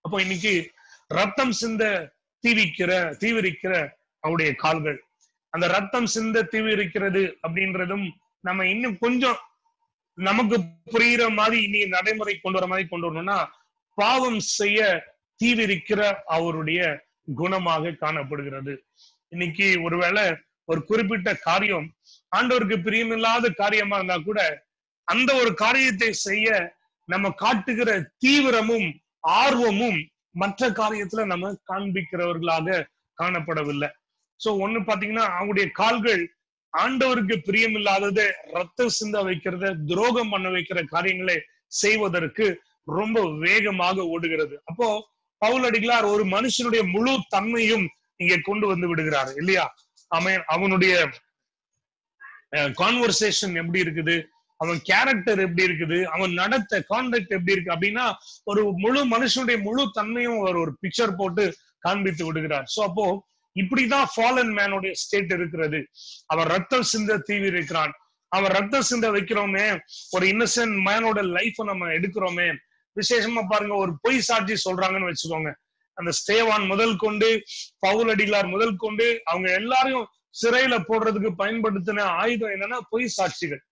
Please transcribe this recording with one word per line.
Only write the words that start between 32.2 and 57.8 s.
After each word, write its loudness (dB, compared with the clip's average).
காணப்படவில்லை. -2
So -2
ஒண்ணு -2
பாத்தீங்கன்னா, -2
அவங்களுடைய 0
கால்கள் 0
ஆண்டவருக்கு 2
பிரியமில்லாததை, 2
ரத்தம் -2
சிந்த -2
வைக்கிறத, -2
துரோகம் 2
பண்ண -2
வைக்கிற -2
காரியங்களை 0
செய்வதற்கு 0
ரொம்ப 0
வேகமாக 0
ஓடுகிறது. -4
அப்போ -2
பவுல் 2
அடிகளார் 2
ஒரு 2
மனுஷனுடைய 0
முழு 2
தன்மையும் 0
இங்கே 2
கொண்டு -2
வந்து 0
விடுகிறார் -2
இல்லையா? 0
அவன், 0
அவனுடைய, 2
அஹ், 0
conversation 2
எப்படி 0
இருக்குது, 0
அவன் -2
character 2
எப்படி 2
இருக்குது, 0
அவன் -2
நடத்த 0
conduct -2
எப்படி 0
இருக்கு -2
அப்படின்னா, 0